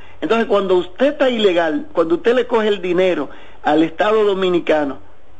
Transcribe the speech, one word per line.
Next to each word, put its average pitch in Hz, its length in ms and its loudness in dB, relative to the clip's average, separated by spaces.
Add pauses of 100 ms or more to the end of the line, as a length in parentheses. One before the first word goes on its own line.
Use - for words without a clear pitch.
(200)
Entonces, 220 260 0
cuando 196 300 2
usted 180 300 0
está 285 220 2
ilegal, 175 640 2
cuando 165 240 0
usted 233 180 2
le 254 120 0
coge 220 220 0
el 202 120 0
dinero 175 480 0 (340)
al 151 200 2
Estado 214 420 0
Dominicano 175 760 0 (420)